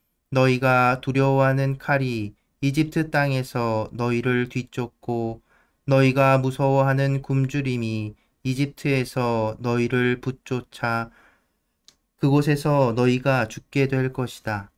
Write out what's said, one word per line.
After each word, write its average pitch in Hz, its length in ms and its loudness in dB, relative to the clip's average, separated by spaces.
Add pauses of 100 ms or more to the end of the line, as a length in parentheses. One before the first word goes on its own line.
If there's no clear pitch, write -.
(300)
너희가 127 680 2
두려워하는 135 800 2
칼이 127 560 -2 (260)
이집트 156 500 0
땅에서 127 840 -2
너희를 120 580 -2
뒤쫓고 117 880 -6 (460)
너희가 135 500 4
무서워하는 135 840 0
굶주림이 123 920 -4 (300)
이집트에서 127 1120 -2
너희를 123 600 0
붙쫓아 120 920 -6 (1120)
그곳에서 143 720 2
너희가 127 540 0
죽게 - 400 -2
될 131 240 -2
것이다. 107 640 -8